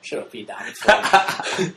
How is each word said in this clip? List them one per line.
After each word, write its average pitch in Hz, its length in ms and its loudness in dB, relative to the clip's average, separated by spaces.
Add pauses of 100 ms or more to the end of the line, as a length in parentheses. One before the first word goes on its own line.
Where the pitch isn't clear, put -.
Shut - 180 -8
up, - 160 -10
you 107 100 -12
damn - 280 -12
fool. - 1040 2